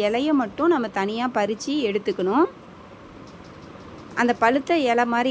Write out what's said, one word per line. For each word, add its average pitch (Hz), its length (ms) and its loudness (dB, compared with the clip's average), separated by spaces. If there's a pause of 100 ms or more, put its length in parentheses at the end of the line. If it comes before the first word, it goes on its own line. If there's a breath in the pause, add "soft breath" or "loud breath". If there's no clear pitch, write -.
இலையை 269 360 2
மட்டும் 294 320 2
நம்ம 233 240 -2
தனியா 220 280 -2 (120)
பறிச்சு 208 340 -2 (160)
எடுத்துக்கணும். 202 580 0 (1700)
அந்த 240 200 4
பழுத்த 269 320 4 (160)
இலை 240 140 4 (100)
மாதிரி 240 180 2